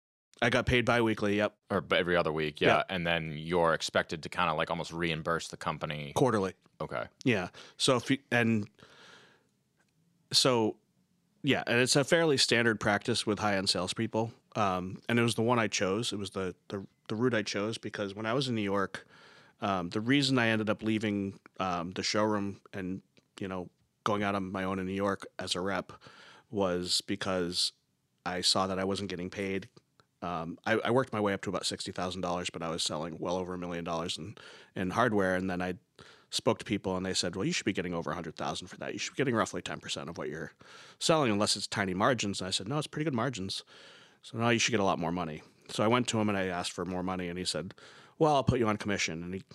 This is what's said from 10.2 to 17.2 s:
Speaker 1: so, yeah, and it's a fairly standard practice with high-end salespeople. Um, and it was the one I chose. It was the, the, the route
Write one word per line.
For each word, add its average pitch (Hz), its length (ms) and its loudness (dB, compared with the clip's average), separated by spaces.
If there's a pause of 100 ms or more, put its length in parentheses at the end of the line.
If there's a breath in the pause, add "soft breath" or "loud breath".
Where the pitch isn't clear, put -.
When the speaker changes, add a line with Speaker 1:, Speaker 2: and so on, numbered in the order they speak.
Speaker 1:
so, 120 460 4 (680)
yeah, 123 240 4
and 123 120 4
it's 127 160 4
a 143 80 6
fairly 165 340 4
standard 117 420 4
practice 104 460 2
with 104 140 0
high-end 98 300 0
salespeople. 110 640 -2 (240)
Um, 92 520 -2
and 117 120 4
it - 20 6
was 117 140 2
the 113 80 0
one 120 160 4
I 110 80 2
chose. 104 440 0
It 98 60 -6
was 101 140 -6
the, 92 240 -4 (140)
the, 98 160 -6 (220)
the 113 80 -4
route 120 200 2